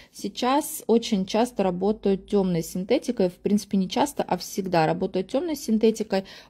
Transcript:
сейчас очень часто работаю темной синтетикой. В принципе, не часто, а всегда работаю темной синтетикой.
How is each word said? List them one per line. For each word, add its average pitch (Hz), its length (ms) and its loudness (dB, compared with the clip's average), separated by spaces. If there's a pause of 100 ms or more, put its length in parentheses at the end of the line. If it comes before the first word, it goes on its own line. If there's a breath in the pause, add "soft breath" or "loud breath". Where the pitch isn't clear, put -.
(140 loud breath)
сейчас - 720 -2
очень 226 380 2
часто 220 380 0
работаю 196 540 0
темной 190 440 0
синтетикой. 196 680 0
В 180 120 -14
принципе, 202 360 0
не 185 120 0
часто, - 340 -2
а 180 140 -2
всегда 175 480 0
работаю 190 400 -2
темной 302 300 -4
синтетикой. 220 680 0 (260 loud breath)